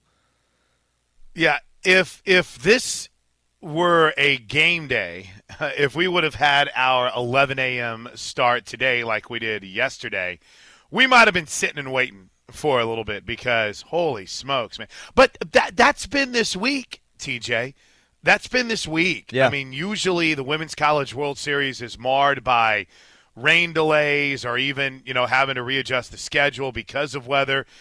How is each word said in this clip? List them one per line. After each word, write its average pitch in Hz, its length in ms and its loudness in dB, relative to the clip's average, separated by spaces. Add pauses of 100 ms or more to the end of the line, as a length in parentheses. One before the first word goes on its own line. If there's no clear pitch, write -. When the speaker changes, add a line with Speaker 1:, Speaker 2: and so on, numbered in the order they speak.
(1400)
Speaker 1:
Yeah, 156 240 2 (240)
if, 185 420 2
if 185 360 2
this - 480 0 (520)
were 165 560 4
a 139 200 4
game 151 500 0
day, 92 440 -4 (140)
<laughs> - 160 -18
if 139 340 0
we 175 120 2
would 175 160 2
have 151 120 -2
had 143 400 4
our 127 400 2
eleven 131 440 2
A 127 200 -2
M 117 360 -6
start 123 500 0
today 123 380 0
like 110 260 -4
we 117 100 -6
did 110 240 -4
yesterday, 98 760 -4 (520)
we 247 160 2
might 240 200 8
have 208 60 4
been 170 140 -4
sitting - 300 -4
and 135 160 -8
waiting 123 360 -2 (220)
for 135 280 0
a 117 60 2
little 113 180 -4
bit 104 220 -8
because, 113 580 -2
holy 147 420 -4
smokes, 123 540 -6
man! 107 80 -14 (260)
But - 240 4 (140)
that, 226 240 0
that's 240 320 2
been 269 240 -2
this 233 240 -2
week, 247 460 -6 (160)
T 127 220 -8
J. 120 360 -4 (480)
That's 185 240 2
been 247 200 -2
this 226 200 -4
week. 160 440 -2
Speaker 2:
Yeah. 131 160 4
Speaker 1:
I - 20 0
mean, 135 220 -6
usually 170 640 -2
the 139 100 -4
Women's 151 320 -6
College 147 400 0
World 143 220 -4
Series 139 440 -4
is 117 160 -12
marred 135 460 2
by 110 440 2 (460)
rain 165 380 2
delays 147 720 2
or 123 140 -4
even, 135 480 -4
you 127 80 -6
know, 123 120 2
having 131 300 2
to 123 80 -4
readjust 127 480 -4
the 107 60 -18
schedule 139 560 -2
because 131 420 -6
of 123 120 -12
weather. 135 380 0 (160)